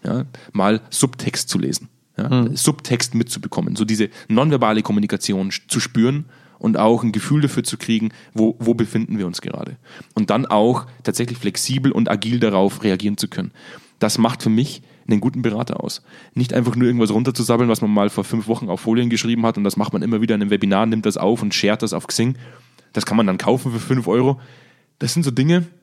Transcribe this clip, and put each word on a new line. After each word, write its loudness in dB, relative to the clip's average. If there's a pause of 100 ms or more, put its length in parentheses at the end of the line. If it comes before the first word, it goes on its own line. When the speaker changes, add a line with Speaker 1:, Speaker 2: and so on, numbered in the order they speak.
Speaker 1:
Ja? -2 (280)
Mal 2
Subtext -2
zu -2
lesen, -4 (300)
ja? -4
Speaker 2:
Mhm. 2
Speaker 1:
Subtext -2
mitzubekommen, -4
so 0
diese -2 (180)
nonverbale 2
Kommunikation -2
sch-, -10
zu -2
spüren 0 (320)
und 0
auch 4
ein 0
Gefühl 0
dafür 0
zu -6
kriegen, 0 (240)
wo, 2
wo 2
befinden -2
wir -2
uns -8
gerade. -10 (380)
Und 0
dann 2
auch 4 (160)
tatsächlich -4
flexibel 0
und 0
agil 0
darauf 2
reagieren 0
zu -4
können. -8 (480)
Das 0
macht 2
für 0
mich 0 (260)
einen 2
guten -2
Berater -4
aus. -10 (320)
Nicht -2
einfach 2
nur 4
irgendwas 4
runterzusabbeln, 2
was 2
man 0
mal 4
vor -2
fünf -4
Wochen -2
auf -4
Folien 2
geschrieben 0
hat 0
und 0
das 0
macht -2
man -2
immer 0
wieder 0
in 0
einem -2
Webinar, 2
nimmt -2
das 0
auf 0
und -2
shared 0
das -4
auf -6
Xing. 0 (580)
Das -4
kann -2
man 4
dann 0
kaufen 0
für -4
fünf -2
Euro. 2 (600)
Das -4
sind 0
so 0
Dinge 2 (180)